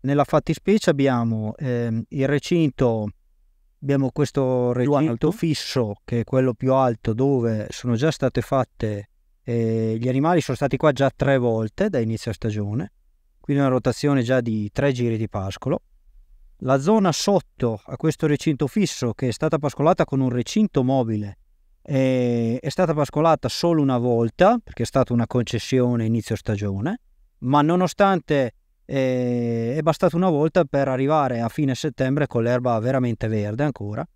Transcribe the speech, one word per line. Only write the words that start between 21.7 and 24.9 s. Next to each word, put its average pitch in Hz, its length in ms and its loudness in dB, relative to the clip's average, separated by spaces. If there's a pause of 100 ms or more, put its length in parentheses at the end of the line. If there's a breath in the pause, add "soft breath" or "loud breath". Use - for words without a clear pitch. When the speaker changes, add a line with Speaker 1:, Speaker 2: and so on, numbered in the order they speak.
Speaker 1:
eh, 123 800 0
è - 80 -6
stata 143 260 0
pascolata 151 540 2
solo 165 340 0
una 135 160 2
volta, 120 640 2
perché - 220 -8
è - 20 -6
stata - 260 0